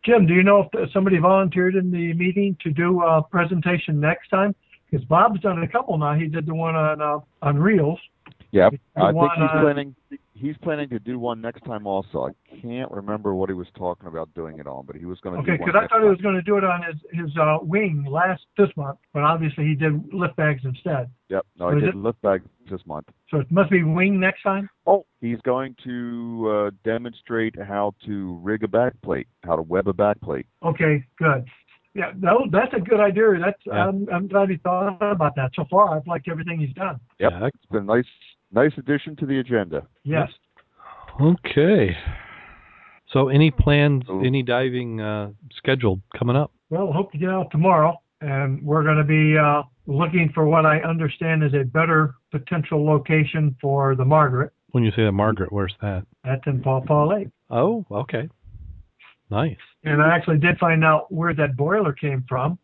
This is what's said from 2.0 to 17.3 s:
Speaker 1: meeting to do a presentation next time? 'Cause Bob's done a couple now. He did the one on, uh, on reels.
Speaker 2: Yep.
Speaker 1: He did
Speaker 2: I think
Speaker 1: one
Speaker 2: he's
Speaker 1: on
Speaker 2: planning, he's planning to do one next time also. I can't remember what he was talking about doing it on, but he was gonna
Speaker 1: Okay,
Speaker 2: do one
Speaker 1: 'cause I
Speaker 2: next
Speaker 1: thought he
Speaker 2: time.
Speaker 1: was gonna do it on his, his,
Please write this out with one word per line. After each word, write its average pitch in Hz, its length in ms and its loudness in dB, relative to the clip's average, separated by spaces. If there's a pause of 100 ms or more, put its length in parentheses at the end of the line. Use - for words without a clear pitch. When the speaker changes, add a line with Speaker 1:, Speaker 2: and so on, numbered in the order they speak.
Speaker 1:
meeting 185 480 0
to 165 100 -2
do 175 300 2
a 160 200 4
presentation 170 800 -2
next 156 300 -2
time? 196 220 0 (380)
'Cause 135 140 -4
Bob's 190 360 4
done 180 220 -2
a 170 60 -4
couple 233 280 -2
now. 147 180 0
He 160 120 0
did 156 180 -6
the 160 100 -6
one 165 200 -2
on, 151 260 0
uh, 151 200 -2 (200)
on 143 160 0
reels. 170 420 2 (520)
Speaker 2:
Yep. 98 220 6
Speaker 1:
He 139 40 -12
did - 260 -6
Speaker 2:
I 95 40 4
think 156 100 2
Speaker 1:
one 170 200 2
Speaker 2:
he's 156 140 2
Speaker 1:
on 156 120 2
Speaker 2:
planning, 143 320 0 (400)
he's 151 240 -8
planning 147 320 -6
to 120 80 -6
do 123 200 -8
one 117 220 -6
next 117 240 -12
time 104 220 -10
also. 95 420 -4
I - 320 -18
can't 120 300 -10
remember 101 440 -6
what 95 140 -2
he 95 60 -6
was 90 200 -10
talking 90 320 -8
about 80 280 -12
doing 80 240 -12
it 71 80 -16
on, 67 180 -14
but 71 100 -18
he 82 120 -16
was 90 140 -12
gonna 92 180 -10
Speaker 1:
Okay, 156 180 -2
Speaker 2:
do 170 60 -8
one 175 80 -2
Speaker 1:
'cause 170 60 -4
I 208 40 6
Speaker 2:
next - 120 -6
Speaker 1:
thought 220 80 4
he 220 40 2
Speaker 2:
time. 208 60 6
Speaker 1:
was 180 100 0
gonna 190 220 -2
do 202 160 0
it 190 60 0
on 175 180 -2
his, 165 140 -10 (160)
his, 160 260 -6